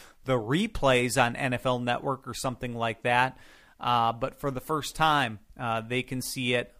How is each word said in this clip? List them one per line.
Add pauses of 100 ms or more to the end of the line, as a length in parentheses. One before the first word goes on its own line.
(260)
the
replays
on
N
F
L
Network
or
something
like
that. (420)
Uh,
but
for
the
first
time, (220)
uh,
they
can
see
it